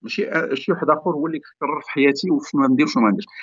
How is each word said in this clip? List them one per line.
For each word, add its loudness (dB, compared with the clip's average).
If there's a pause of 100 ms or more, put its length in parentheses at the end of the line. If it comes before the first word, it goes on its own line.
ماشي، -6
آه، -2
شي -2
واحد -2
آخر 0
هو -2
اللي -6
يقرر -8
في -14
حياتي 2
وشنو 0
غندير 4
وشنو 2
ما 6
غنديرش. 0 (180)